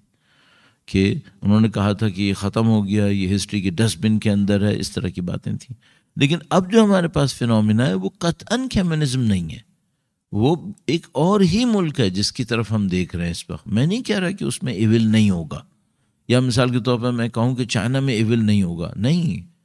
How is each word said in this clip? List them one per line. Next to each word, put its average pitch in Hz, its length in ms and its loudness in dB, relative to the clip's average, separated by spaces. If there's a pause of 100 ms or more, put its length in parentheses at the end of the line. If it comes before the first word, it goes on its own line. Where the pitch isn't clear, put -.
(840)
کہ 98 300 2 (260)
انہوں 104 180 4
نے 110 100 4
کہا 104 240 0
تھا 107 160 -2
کہ 92 120 -6
یہ 98 120 0
ختم 101 340 -2
ہو 107 200 2
گیا، 104 180 0
یہ 98 300 0
ہسٹری 101 260 -4
کے 95 80 0
ڈسٹ 92 280 0
بن 110 220 0
کے 107 120 -2
اندر 101 360 2
ہے، 104 120 0
اس 98 120 -6
طرح - 160 -4
کی 90 140 -6
باتیں 90 300 -6
تھیں۔ 107 220 -10 (420)
لیکن 151 220 2 (120)
اب 180 220 2
جو 226 120 8
ہمارے 190 240 2
پاس 143 280 0
phenomena 113 520 2
ہے 180 60 0
وہ 190 160 -4 (100)
قطعاً 226 480 -4
communism 151 540 0
نہیں 95 320 0
ہے، 117 60 -16 (720)
وہ 117 240 2 (300)
ایک 160 260 -2
اور 185 300 2
ہی 196 240 2
ملک 190 340 0
ہے 104 100 2
جس 92 220 -2
کی - 120 -6
طرف 113 280 -2
ہم 104 160 0
دیکھ 90 280 -2
رہے 85 80 -4
ہیں 85 80 -4
اس - 180 -10
وقت۔ - 180 -12
میں 107 180 0
نہیں 214 180 -2
کہہ 208 160 -2
رہا 180 120 -2
کہ 196 120 -8
اس 139 200 -6
میں - 100 -4
evil 110 340 2
نہیں 107 220 4
ہوگا، 76 360 -6 (640)
یا 123 120 4
مثال 127 300 0
کے 123 100 0
طور 120 200 -2
پر 123 120 -2
میں 117 180 -2
کہوں 120 260 0
کہ 123 100 -2
چائنا 120 340 -2
میں 135 140 0
evil 110 320 2
نہیں 104 180 4
ہوگا، 85 320 -6
نہیں۔ 139 680 -2